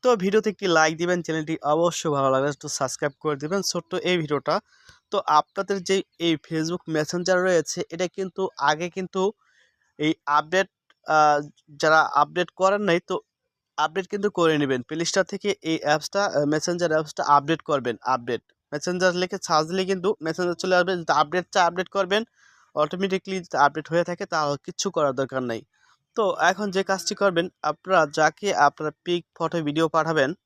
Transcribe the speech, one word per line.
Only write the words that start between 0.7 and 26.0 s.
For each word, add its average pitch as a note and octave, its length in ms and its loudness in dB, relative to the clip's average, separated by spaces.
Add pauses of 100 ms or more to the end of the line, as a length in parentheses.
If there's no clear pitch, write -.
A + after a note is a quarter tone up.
দিবেন, F3 280 0
চ্যানেলটি D#3+ 380 -4
অবশ্যই D#3+ 480 0
ভালো C#3 220 2
লাগলে C3+ 160 2
একটু D3 180 -10
সাবস্ক্রাইব C#3 520 -4
করে D3+ 160 -2
দিবেন, D#3 260 -4
ছোট্ট F3 340 -6
এই F3+ 220 0
ভিডিওটা। D3 380 -2 (560)
তো G3+ 60 -2 (100)
আপনাদের F#3+ 560 0
যে F#3+ 180 0 (180)
এই E3 160 2
Facebook D#3+ 520 -6
মেসেঞ্জার E3+ 500 0 (100)
রয়েছে, F3 320 0 (100)
এটা F3 180 -4
কিন্তু F#3+ 340 -8 (160)
আগে D3+ 320 0
কিন্তু F#3 320 -6 (800)
এই D#3 140 0 (120)
আপডেট, D#3 420 0 (400)
আহ, D3+ 320 6 (420)
যারা D#3+ 180 6 (140)
আপডেট D#3 380 2
করেন G3 300 2
নাই, F3+ 180 2 (100)
তো F#3 60 -4 (600)
আপডেট D#3+ 300 -2
কিন্তু G3+ 220 -4
করে D#3+ 280 2
নেবেন। C3+ 300 0
প্লে D#3+ 180 -4
স্টোর F#3+ 180 0
থেকে G3+ 260 -6 (120)
এই D#3+ 240 -2
অ্যাপসটা, D3+ 400 0
আহ, D3 200 0
মেসেঞ্জার E3 460 -2
অ্যাপসটা D#3 360 -2
আপডেট C#3+ 340 2
করবেন। B2+ 400 -2
আপডেট A#2+ 400 -4 (300)
মেসেঞ্জার F3+ 440 -2
লিখে F3+ 260 -4
সার্চ D#3 260 2
দিলে F#3 180 -2
কিন্তু F#3 240 -2 (120)
মেসেঞ্জার E3 340 -2
চলে F#3 200 0
আসবে। F3+ 200 2
যদি E3 260 -2
আপডেট D#3+ 320 -2
চায়, F#3 160 4
আপডেট F3 200 -6
করবেন, G3 320 0 (540)
অটোমেটিকলি F#3 600 -2 (100)
যদি - 120 -6
আপডেট D3 320 2
হয়ে E3+ 140 2
থাকে, F3 220 -6
তাহলে D3+ 400 -2
কিচ্ছু - 300 -8
করার C#3+ 200 2
দরকার C3 280 -4
নাই। A#2 180 -6 (560)